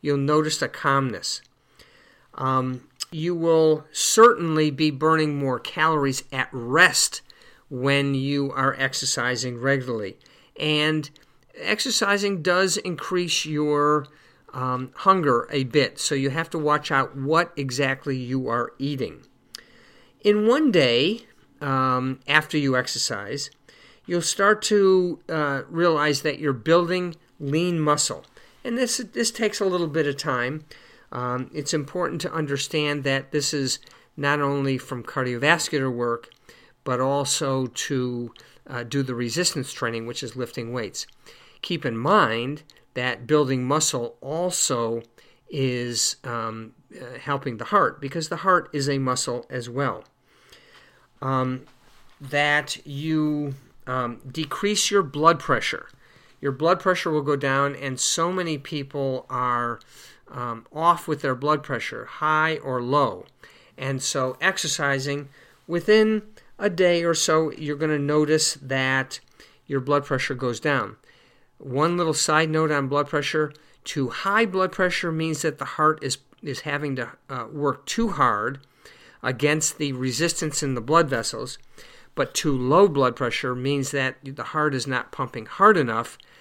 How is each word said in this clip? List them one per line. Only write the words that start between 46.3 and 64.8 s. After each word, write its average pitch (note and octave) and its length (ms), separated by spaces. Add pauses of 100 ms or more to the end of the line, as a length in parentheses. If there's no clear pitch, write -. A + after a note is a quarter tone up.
uh, B2+ 240
helping C3+ 380
the A2+ 80
heart, - 360
because D#3 280
the E3+ 80
heart F3+ 360
is C#3+ 160
a C#3 80
muscle B2+ 520
as B2 200
well. A#2+ 340 (1160)
Um, C3 400 (600)
that D3 640
you, D3 720 (320)
um, B2 320 (100)
decrease F3+ 640
your G3+ 120
blood D3 360
pressure. - 480 (540)
Your C#3 100
blood D#3+ 280
pressure F3+ 300
will D3+ 120
go C#3 140
down, C#3 400
and C3 240
so F3 320
many E3+ 260
people C#3 720
are, A#2+ 500 (500)
um, A#2 420
off E3 360
with D3 140
their C3 140
blood C#3 280
pressure, A#2 420
high D#3 520
or B2+ 240
low. A#2+ 440 (520)
And C3 240
so C3 400
exercising, C#3+ 880 (380)